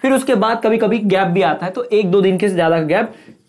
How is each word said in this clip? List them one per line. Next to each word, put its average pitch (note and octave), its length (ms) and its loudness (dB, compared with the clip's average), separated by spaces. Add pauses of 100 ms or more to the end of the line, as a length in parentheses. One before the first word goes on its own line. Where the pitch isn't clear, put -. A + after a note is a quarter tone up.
फिर C4+ 120 2
उसके C4 220 0
बाद A3 280 0
कभी-कभी A3 360 0
गैप F#3+ 280 0
भी F3 160 0
आता D#3+ 220 -2
है, F#3 60 -6
तो - 120 -8
एक G#3 280 0
दो G3 100 4
दिन F#3+ 160 2
के G#3 120 0
ज्यादा E3 320 2
गैप, F#3 320 -2 (360)